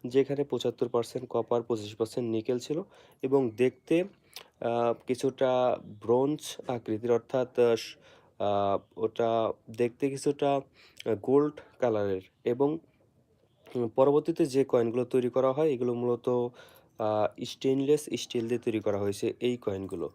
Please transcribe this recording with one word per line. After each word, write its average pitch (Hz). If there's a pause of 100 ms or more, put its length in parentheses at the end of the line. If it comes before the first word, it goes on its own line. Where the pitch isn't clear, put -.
যেখানে 135
পঁচাত্তর 120
পার্সেন্ট 120
কপার, 117
পঁচিশ 107
পার্সেন্ট 117
নিকেল 113
ছিল 151 (400)
এবং 135
দেখতে, 131 (560)
আ, 117 (120)
কিছুটা 127
ব্রোঞ্জ 120 (280)
আকৃতির, 117
অর্থাৎ, 123
আ, 117
স-, - (420)
আ, 101 (180)
ওটা 113 (240)
দেখতে 120
কিছুটা, 139
আ, 135 (600)
গোল্ড 147 (180)
কালারের 104 (240)
এবং, 139 (960)
উম, 120
পরবর্তীতে 147
যে 131
কয়েনগুলো 120
তৈরি 123
করা 131
হয় 156
এগুলো 123
মূলত, 120 (500)
আ, 107 (180)
স্টেইনলেস 139
স্টিল 117
দিয়ে 120
তৈরি 110
করা 101
হয়েছে 101
এই 123
কয়েনগুলো। 95